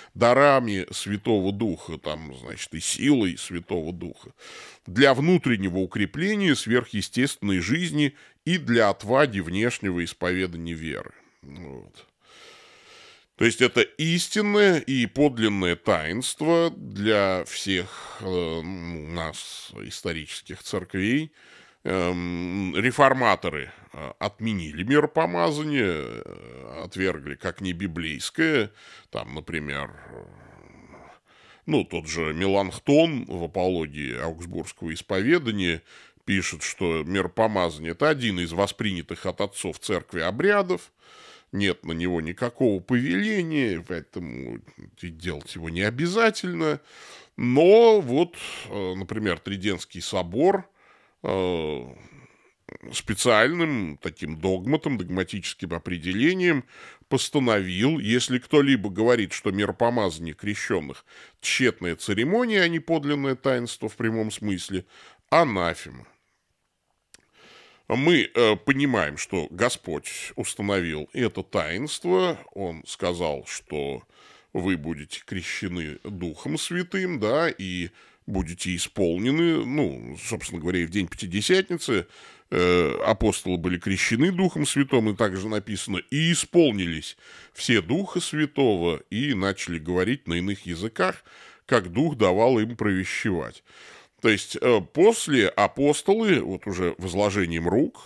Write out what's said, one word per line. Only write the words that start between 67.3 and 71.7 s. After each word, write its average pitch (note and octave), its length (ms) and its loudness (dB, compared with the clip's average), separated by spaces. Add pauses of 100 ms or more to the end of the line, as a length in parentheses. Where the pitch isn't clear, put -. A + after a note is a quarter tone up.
Мы, C#3 460 4
э, A2 220 4
понимаем, A#2 640 0
что E2+ 340 -4
Господь - 880 -4
установил F#2 720 -2
это A2+ 320 -2
таинство. D3 960 -2 (140)